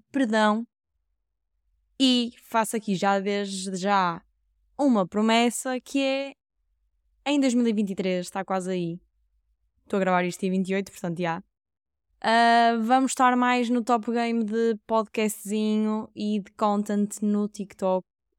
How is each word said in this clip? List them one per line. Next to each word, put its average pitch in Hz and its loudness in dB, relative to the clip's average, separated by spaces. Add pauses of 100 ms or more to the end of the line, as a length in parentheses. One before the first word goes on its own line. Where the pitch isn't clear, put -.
(140)
perdão. 220 2 (1300)
E 247 2 (100)
faço 226 -4
aqui 208 -4
já 196 0
desde 196 -6
já 185 -2 (540)
uma 240 2
promessa 226 0
que - -4
é 269 -4 (920)
em 294 2
dois 269 4
mil 240 2
e 226 2
vinte 208 0
e 190 -6
três, 185 -2
está 190 -8
quase 190 -4
aí. 175 -4 (840)
Estou - -4
a - 2
gravar 185 2
isto 175 -4
dia 190 -2
vinte 185 0
e 190 -2
oito, 196 -4
portanto, 170 -8
já. 170 -4 (760)
Ah, 233 4
vamos 254 2
estar 247 4
mais 247 2
no 240 0
top 233 0
game 233 0
de 226 0
podcastzinho 214 -2
e 208 -2
de 190 -12
content 208 -2
no 208 0
TikTok 190 -4 (320)